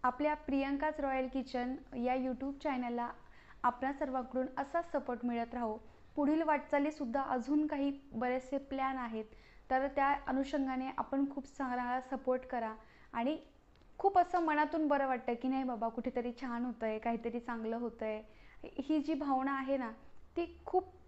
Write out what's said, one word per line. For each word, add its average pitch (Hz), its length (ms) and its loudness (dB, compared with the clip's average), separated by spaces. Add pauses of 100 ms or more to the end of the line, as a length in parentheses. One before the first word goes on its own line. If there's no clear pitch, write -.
आपल्या 277 320 2
प्रियंकाज 285 640 0
royal 262 320 0
kitchen 254 440 -2 (200)
या 247 180 2
YouTube 262 480 -2
चॅनलला 240 480 -2 (520)
आपणा 262 300 2
सर्वांकडून 254 540 -2 (100)
असाच 339 360 -2
support 247 320 -2
मिळत 233 300 -2
राहो. 226 240 -2 (380)
पुढील 302 260 4
वाटचालीसुद्धा 285 800 2
अजून 277 440 2
काही 277 340 0 (120)
बरेचसे 254 460 0
plan 269 400 -2
आहेत, 226 260 -4 (460)
तर 262 160 4
त्या 277 300 4 (100)
अनुषंगाने 269 600 0 (100)
आपण 277 320 0
खूप - 260 -10
चांगला 247 440 0
support 254 460 -2
करा 226 280 -2 (380)
आणि 254 260 0 (600)
खूप 392 200 6
असं 349 220 4
मनातून 302 480 2
बरं 277 180 4
वाटतं 247 280 0
की 247 140 -2
नाही 262 160 2
बाबा, 233 240 0
कुठेतरी 240 520 -2
छान 240 240 -2
होतंय, 226 340 -2
काहीतरी 233 420 -2
चांगलं 226 360 -4
होतंय. 220 460 -4 (420)
ही 302 360 0
जी 302 140 0
भावना 269 440 2
आहे 269 180 0
ना 240 140 -2 (460)
ती 339 300 -4
खूप 370 180 2 (240)